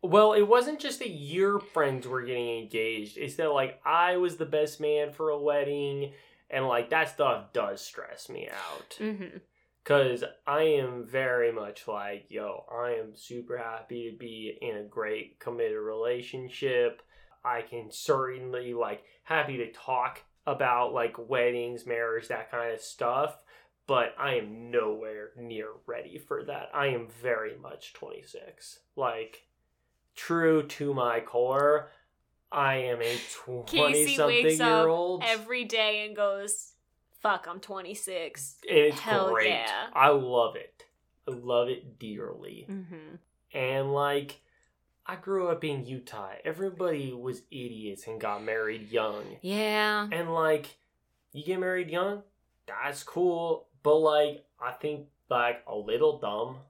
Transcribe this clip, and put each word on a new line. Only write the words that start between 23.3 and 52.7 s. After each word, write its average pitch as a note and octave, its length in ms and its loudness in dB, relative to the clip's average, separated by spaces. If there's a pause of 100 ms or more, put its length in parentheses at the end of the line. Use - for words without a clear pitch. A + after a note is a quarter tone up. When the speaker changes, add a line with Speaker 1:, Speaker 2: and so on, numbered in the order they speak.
Speaker 1:
But B2 300 2
I C3+ 160 0
am A2+ 360 -6
nowhere A2 680 -2
near A2+ 340 -10 (160)
ready A#2+ 320 -10
for - 260 -6
that. - 300 -10
I C#3 140 2
am A#2 200 -4
very A2 480 -4
much - 360 -16
twenty-six. - 880 -18 (160)
Like, A2+ 480 -4 (720)
true D#3+ 500 4
to C#3+ 280 -4
my A#2+ 260 2
core, C#3 680 4 (600)
I C3+ 260 2
am B2 240 0
a A#2 40 0
Speaker 2:
Casey - 420 -4
wakes C#3+ 720 2
up D3+ 80 6
Speaker 1:
twenty-something-year-old. E3+ 1000 4
Speaker 2:
every A3+ 420 -2
day G#3+ 400 0
and G#3+ 100 -12
goes, G3+ 560 -2 (500)
"Fuck, G3 260 2
I'm F3 120 -10
twenty-six." F#3+ 960 -8 (120)
Speaker 1:
And F3 100 6
it's D3 200 8
Speaker 2:
Hell G3+ 320 2
Speaker 1:
great. - 200 4
Speaker 2:
yeah. A2+ 420 0
Speaker 1:
I C3+ 160 10
love B2 480 4
it. - 280 -16 (440)
I C3+ 40 -4
love A#2+ 360 2
it B2+ 320 -8
dearly. G#2 680 -12
Speaker 2:
Mm-hmm. F3 480 -14 (400)
Speaker 1:
And, C3+ 360 0
like, C#3+ 480 0 (680)
I - 80 -8
grew F#3+ 340 -2
up E3 160 0
in C#3 220 -4
Utah. A#2 440 -12 (140)
Everybody E3 680 -2
was B2 300 -8 (100)
idiots A2 560 -10
and A2+ 120 -8
got G#2 220 -2
married A2 480 -4
young. A2 320 0 (200)
Speaker 2:
Yeah. G#3+ 680 0
Speaker 1:
And, E3 240 -4
like, D#3 420 2 (560)
you D3 120 -14
get F#3 160 -4
married F3+ 300 -2
young, G3 320 -2 (440)
that's C3 380 -6